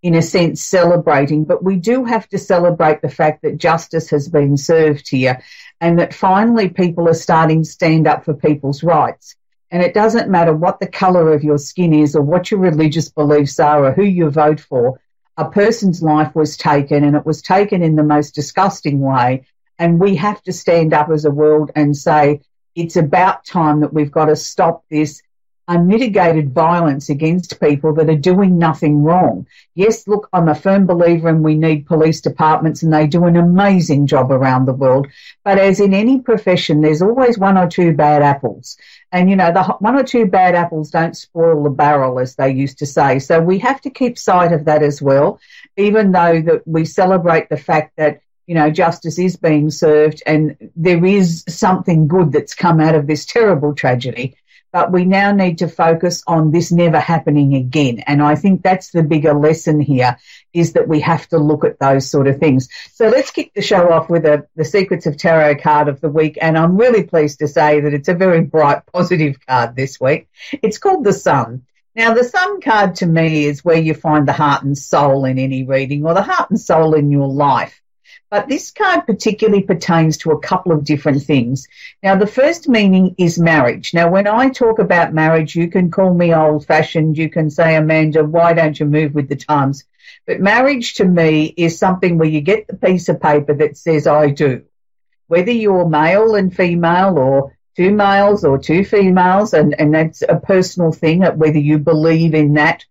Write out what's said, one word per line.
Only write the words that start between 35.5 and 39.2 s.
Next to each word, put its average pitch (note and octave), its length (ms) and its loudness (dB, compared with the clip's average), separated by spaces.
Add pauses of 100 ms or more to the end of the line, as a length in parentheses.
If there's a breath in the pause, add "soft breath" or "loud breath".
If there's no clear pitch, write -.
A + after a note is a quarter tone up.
as G3 200 2
in G3+ 160 2
any A#3+ 260 2
profession, F3+ 600 0
there's D#3 200 2
always A#3+ 380 0
one G3 180 2
or F3+ 120 2
two E3+ 260 0
bad D3 280 2
apples. C3+ 540 -4 (360 loud breath)
And, F3+ 180 2